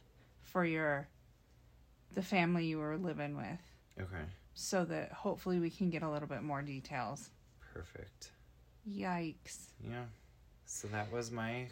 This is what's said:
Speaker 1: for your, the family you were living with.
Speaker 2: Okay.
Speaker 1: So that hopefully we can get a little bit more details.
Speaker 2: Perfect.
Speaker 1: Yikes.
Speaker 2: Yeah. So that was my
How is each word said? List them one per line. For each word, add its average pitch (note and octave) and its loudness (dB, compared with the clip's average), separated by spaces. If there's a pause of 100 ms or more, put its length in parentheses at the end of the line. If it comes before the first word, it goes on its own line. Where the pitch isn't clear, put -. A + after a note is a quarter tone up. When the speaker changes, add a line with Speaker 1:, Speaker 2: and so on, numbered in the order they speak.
(420)
Speaker 1:
for F3+ 4
your, D3+ 4 (1040)
the G3 2
family F3 6
you D#3+ 2
were D3+ 0
living D3+ -2
with. C#3 -4 (420)
Speaker 2:
Okay. F2+ -4 (300)
Speaker 1:
So F#3 2
that D#3+ -2
hopefully F#3 2
we E3+ 4
can F#3 2
get D#3+ 0
a D#3+ 0
little D3 -2
bit C#3 -2
more C#3+ 0
details. C3+ -4 (440)
Speaker 2:
Perfect. - -12 (580)
Speaker 1:
Yikes. F3+ -2 (100)
Speaker 2:
Yeah. A#2+ -4 (600)
So - -8
that G#2 0
was A#2 -2
my A#2 -2